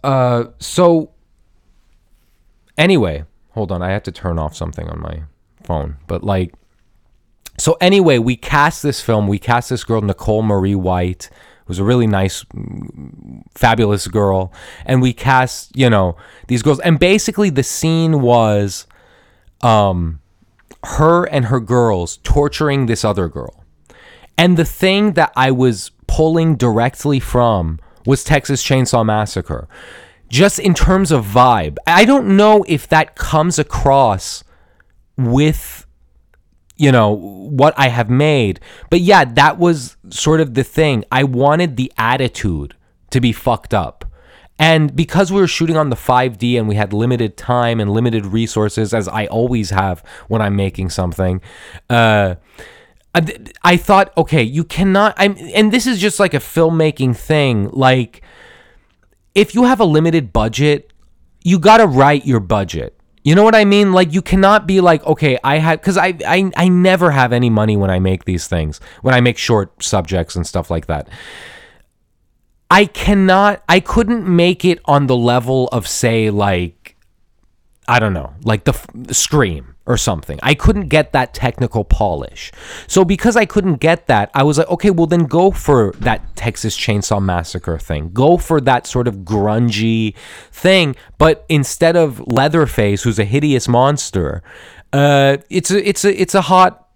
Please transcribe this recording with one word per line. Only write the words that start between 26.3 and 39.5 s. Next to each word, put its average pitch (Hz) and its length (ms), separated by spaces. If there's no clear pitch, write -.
directly 123 640
from 101 600
was 131 180
Texas 143 400
Chainsaw 127 420
Massacre. 98 600
Just 170 300
in 190 140
terms 185 380
of 123 140
vibe. 101 500
I 180 200
don't 233 320
know 208 320
if 156 180
that - 280
comes 160 440
across 135 880
with, 135 680
you 139 140
know, 110 200
what 107 640
I 135 140
have 117 200
made. 127 500
But 175 120
yeah, 180 240
that 143 320